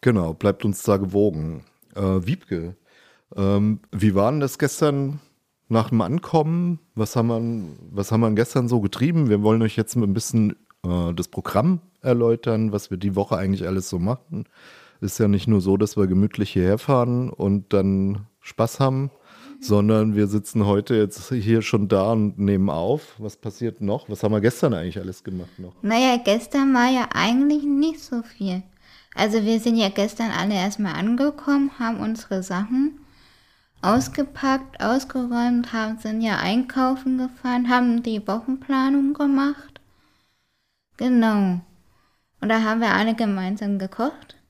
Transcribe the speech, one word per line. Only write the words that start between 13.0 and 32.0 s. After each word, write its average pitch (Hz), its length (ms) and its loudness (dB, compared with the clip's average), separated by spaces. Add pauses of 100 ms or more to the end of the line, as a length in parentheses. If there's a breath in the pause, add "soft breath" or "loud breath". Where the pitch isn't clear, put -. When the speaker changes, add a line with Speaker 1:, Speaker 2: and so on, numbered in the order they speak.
Speaker 1:
Woche 98 220 0
eigentlich 95 280 -2
alles 92 220 -2
so 92 100 -4
machen. 127 480 -4 (540 loud breath)
Ist - 180 -6
ja 113 80 4
nicht 101 220 2
nur 104 140 4
so, 95 160 4
dass 104 180 0
wir 101 100 4
gemütlich 98 460 0
hierher 95 240 2
fahren 123 540 0
und 98 420 -2
dann 98 540 0 (140)
Spaß - 400 -4
haben, 135 300 0 (480 loud breath)
sondern 107 560 2
wir 104 120 2
sitzen 104 400 0
heute 104 300 2
jetzt 104 360 0
hier 113 300 2
schon 104 260 0
da 101 240 2
und 107 260 0
nehmen 98 300 2
auf. 92 480 -4
Was 107 220 -14
passiert 113 420 -8
noch? 104 300 -6
Was 104 120 -8
haben 104 100 0
wir 104 100 2
gestern 123 320 2
eigentlich 87 240 -6
alles 92 260 -12
gemacht 90 340 -12
noch? 92 220 -16
Speaker 2:
Naja, 240 420 0
gestern 262 520 0
war 247 160 4
ja 254 240 0
eigentlich 269 480 2
nicht 294 380 0
so 240 200 -8
viel. 190 440 -6 (520 soft breath)
Also 214 280 0
wir 220 160 2
sind 226 160 2
ja 208 140 2
gestern 220 420 -2
alle 190 220 -2
erstmal 196 400 -2
angekommen, 277 840 0
haben 226 220 -4